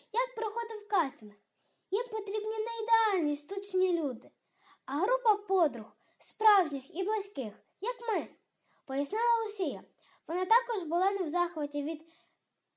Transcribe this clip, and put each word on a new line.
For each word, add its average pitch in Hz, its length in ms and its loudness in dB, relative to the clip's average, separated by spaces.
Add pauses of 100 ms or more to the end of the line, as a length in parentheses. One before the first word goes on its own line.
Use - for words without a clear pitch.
(140)
як 494 220 -2
проходив 440 540 -6
кастинг. 269 440 -2 (580)
Їм 466 200 0
потрібні 427 480 -4
не 453 240 -4
ідеальні 415 540 2
штучні 370 640 0
люди, 254 300 -6 (540)
а 277 140 -4
група 466 380 2
подруг, 330 500 2 (320)
справжніх 320 800 2
і 359 80 -2
близьких, 392 480 -4 (280)
як 494 160 -4 (120)
ми", 320 200 0 (560)
пояснила 440 580 0
Лусія. 311 400 -4 (440)
Вона 359 180 -2
також 453 380 2
була 349 280 2
не 392 140 -2
в 302 40 -4
захваті 302 540 -2
від 320 200 -4 (760)